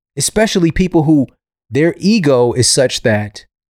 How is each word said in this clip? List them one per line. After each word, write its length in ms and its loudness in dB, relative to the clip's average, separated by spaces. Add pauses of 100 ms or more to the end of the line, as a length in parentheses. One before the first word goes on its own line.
(160)
especially 540 -2
people 320 0
who 240 2 (420)
their 280 0
ego 560 2
is 180 0
such 320 -2
that 440 -4 (240)